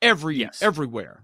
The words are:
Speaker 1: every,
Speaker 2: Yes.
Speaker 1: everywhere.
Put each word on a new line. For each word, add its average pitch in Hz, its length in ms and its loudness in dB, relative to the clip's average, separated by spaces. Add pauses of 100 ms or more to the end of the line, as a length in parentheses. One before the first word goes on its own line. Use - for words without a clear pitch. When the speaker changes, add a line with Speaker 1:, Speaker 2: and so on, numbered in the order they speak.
Speaker 1:
every, 160 360 2
Speaker 2:
Yes. 117 260 -4
Speaker 1:
everywhere. 131 600 -2